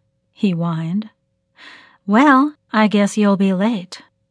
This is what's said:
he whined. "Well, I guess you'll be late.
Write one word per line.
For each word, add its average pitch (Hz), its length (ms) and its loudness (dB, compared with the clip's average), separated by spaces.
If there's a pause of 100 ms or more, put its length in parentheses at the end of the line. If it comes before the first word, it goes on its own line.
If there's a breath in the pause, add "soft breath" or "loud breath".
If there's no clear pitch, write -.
(320)
he - 180 -2
whined. 170 600 -4 (1000 loud breath)
"Well, 269 460 4 (180)
I 214 160 2
guess 202 280 0
you'll 202 200 2
be 190 160 0
late. 190 500 -4 (280)